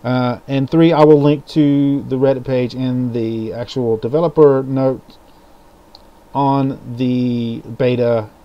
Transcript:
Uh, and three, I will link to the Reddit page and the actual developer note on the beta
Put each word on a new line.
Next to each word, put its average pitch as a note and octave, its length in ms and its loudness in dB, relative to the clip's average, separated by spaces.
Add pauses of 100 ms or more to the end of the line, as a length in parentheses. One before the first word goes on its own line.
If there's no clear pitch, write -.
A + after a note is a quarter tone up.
Uh, B2 360 -2 (100)
and C3+ 220 -2
three, E3 240 4
I D3+ 100 6
will D3+ 160 8
link D3 280 2
to C#3+ 560 2
the B2+ 120 -4
Reddit C3+ 260 0
page B2 300 -2
and B2+ 400 -4
the A2+ 400 -6
actual A#2 460 -4
developer C#3+ 640 2
note C3 400 -2 (1300)
on C#3 460 -2 (160)
the A#2+ 640 -2 (160)
beta A#2+ 540 0 (140)